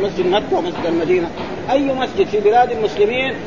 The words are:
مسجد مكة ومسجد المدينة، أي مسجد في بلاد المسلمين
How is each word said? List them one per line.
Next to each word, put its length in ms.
مسجد 260
مكة 300
ومسجد 280
المدينة، 440
أي 120
مسجد 440
في 120
بلاد 320
المسلمين 640